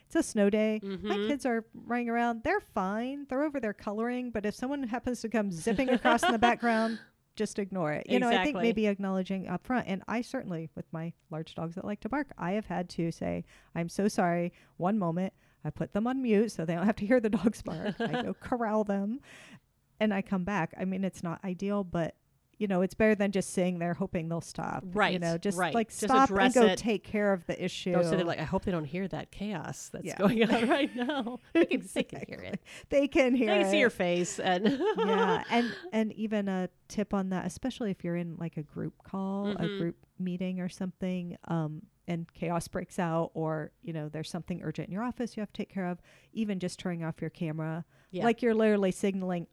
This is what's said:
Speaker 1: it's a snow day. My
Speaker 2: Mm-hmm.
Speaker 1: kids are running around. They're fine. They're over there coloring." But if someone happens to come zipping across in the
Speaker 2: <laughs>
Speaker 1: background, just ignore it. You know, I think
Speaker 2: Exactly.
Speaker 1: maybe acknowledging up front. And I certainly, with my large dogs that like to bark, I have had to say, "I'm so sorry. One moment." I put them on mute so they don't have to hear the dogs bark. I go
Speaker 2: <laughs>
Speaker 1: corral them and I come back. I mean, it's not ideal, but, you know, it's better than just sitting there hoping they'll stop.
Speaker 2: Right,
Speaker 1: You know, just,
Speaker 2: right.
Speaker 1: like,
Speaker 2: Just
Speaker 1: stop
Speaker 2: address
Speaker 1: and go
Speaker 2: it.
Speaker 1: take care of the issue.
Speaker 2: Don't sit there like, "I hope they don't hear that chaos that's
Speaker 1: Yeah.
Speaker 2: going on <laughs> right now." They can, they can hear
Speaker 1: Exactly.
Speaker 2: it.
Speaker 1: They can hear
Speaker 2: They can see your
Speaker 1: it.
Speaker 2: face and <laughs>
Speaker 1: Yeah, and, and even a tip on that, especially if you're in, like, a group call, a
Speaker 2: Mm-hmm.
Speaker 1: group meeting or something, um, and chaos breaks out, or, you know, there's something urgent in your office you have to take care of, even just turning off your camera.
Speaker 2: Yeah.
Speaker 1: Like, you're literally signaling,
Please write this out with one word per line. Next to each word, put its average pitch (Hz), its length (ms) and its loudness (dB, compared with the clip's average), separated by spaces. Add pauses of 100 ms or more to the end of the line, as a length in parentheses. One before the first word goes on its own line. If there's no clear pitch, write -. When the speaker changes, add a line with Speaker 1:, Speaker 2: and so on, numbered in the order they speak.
Speaker 1:
it's - 100 -2
a 330 60 4
snow 202 260 4
day. 214 340 2
My 196 60 -8
Speaker 2:
Mm-hmm. 202 400 0
Speaker 1:
kids 269 160 -2
are 226 200 0 (100)
running 240 340 -4
around. 233 340 0
They're 381 180 2
fine. 240 680 -4
They're 269 140 0
over 285 180 0
there 214 140 -2
coloring." 240 560 -4
But 214 160 -2
if 208 80 0
someone 277 300 -4
happens 240 360 -2
to 226 80 -4
come 208 240 0
zipping 220 380 2
across 240 320 6
in 349 100 4
the 226 60 4
Speaker 2:
<laughs> 240 100 8
Speaker 1:
background, 226 500 2 (380)
just 214 220 -4
ignore 185 340 -2
it. - 160 -4
You - 100 4
know, 247 100 2
I - 20 4
think 196 100 4 (160)
Speaker 2:
Exactly. 190 60 -2
Speaker 1:
maybe 220 240 4
acknowledging 190 600 -2
up 175 200 -4
front. 247 220 0
And 196 200 -2
I 240 140 -2
certainly, 175 520 -6
with 175 180 -10
my 165 200 -6 (180)
large 160 240 -8
dogs 170 200 -8
that 190 100 -10
like 202 160 -6
to 220 80 -6
bark, 277 200 -2 (100)
I 175 140 -4
have 214 140 -2
had 180 240 -4
to 170 220 -2
say, - 320 -4 (300)
"I'm 170 160 -4
so 202 180 2
sorry. 175 440 0 (260)
One 196 200 2
moment." 180 360 0 (280)
I 151 60 -4
put - 240 -6
them 214 140 0
on 262 160 -2
mute 220 300 4
so - 120 -6
they 165 100 -2
don't 170 120 0
have 226 100 4
to 208 100 -4
hear 247 140 6
the 220 80 2
dogs 208 320 2
bark. 180 400 -4
I 240 220 0
go 196 120 -2
Speaker 2:
<laughs> - 60 -20
Speaker 1:
corral 220 440 0
them 202 360 -2 (800)
and 214 160 2
I 196 80 -2
come 185 220 -2
back. 185 340 -2
I 185 80 -4
mean, 190 180 -2
it's - 180 -4
not 170 220 -6
ideal, 196 400 -2
but, 170 300 -2 (440)
you 208 80 -2
know, 185 140 2
it's 190 140 2
better 220 200 6
than 196 180 0
just 190 180 0
sitting 180 280 0
there 170 140 -2
hoping 165 380 -4
they'll 165 100 -4
stop. - 420 -6 (120)
Speaker 2:
Right, 190 180 4
Speaker 1:
You 185 60 0
know, 170 180 0
just, 180 220 -2
Speaker 2:
right. 170 160 2
Speaker 1:
like, 175 140 2
Speaker 2:
Just - 160 -8
Speaker 1:
stop 262 260 6
Speaker 2:
address 240 260 6
Speaker 1:
and 233 100 10
go 185 60 6
Speaker 2:
it. 175 60 0
Speaker 1:
take 208 260 -2
care 208 300 2
of 170 120 -6
the - 160 -4
issue. 180 300 -4
Speaker 2:
Don't 175 120 6
sit 170 120 2
there 180 80 4
like, 170 160 -2
"I 160 40 -2
hope 185 200 -2
they 202 80 -2
don't 160 140 0
hear 175 220 -4
that - 220 -8
chaos - 640 -8
that's - 140 -10
Speaker 1:
Yeah. - 100 -8
Speaker 2:
going 220 340 4
on 233 180 2
<laughs> - 0 -
right 254 280 2
now." 247 440 -4 (120)
They 339 140 6
can, 262 160 -2 (100)
they 285 120 -2
can - 220 -12
hear - 120 -12
Speaker 1:
Exactly. 90 100 -12
Speaker 2:
it. - 120 -8 (280)
Speaker 1:
They 285 200 4
can 262 260 4
hear 214 200 4
Speaker 2:
They 202 80 6
can - 80 2
see 311 100 4
your 247 80 6
Speaker 1:
it. - 40 -2
Speaker 2:
face 175 480 0
and 185 260 2
<laughs> 320 320 2
Speaker 1:
Yeah, 440 520 2
and, 240 240 2 (180)
and 220 220 0
even 208 340 -2
a 185 220 -2 (180)
tip - 240 -4
on 190 180 0
that, 185 140 -2
especially 226 460 -4
if - 120 -6
you're 170 140 -2
in, 170 220 -6
like, 165 180 -8
a 156 60 -6
group 160 320 -8 (100)
call, 196 440 -4
a 208 80 -2
Speaker 2:
Mm-hmm. 202 220 -4
Speaker 1:
group 170 180 -4 (220)
meeting 185 420 -4
or 180 100 -4
something, 185 640 -6 (120)
um, 156 340 -2 (240)
and 170 280 -4
chaos 170 320 -2
breaks - 320 -8
out, 165 360 0
or, 156 360 -4 (120)
you 170 100 -10
know, 151 160 -6
there's 156 200 -8
something 170 360 -6
urgent 156 240 -6
in - 40 -8
your 196 120 -4
office 240 320 -6
you 214 40 -6
have 208 120 -8
to - 100 -20
take - 100 -8
care 190 140 -4
of, 175 120 -4 (340)
even 208 260 -4
just 180 220 -4
turning 170 240 -4
off 156 160 -6
your 160 100 -4
camera. 160 540 -4 (260)
Speaker 2:
Yeah. 185 140 -2
Speaker 1:
Like, 233 180 2
you're 233 120 4
literally 208 360 4
signaling, 185 640 -2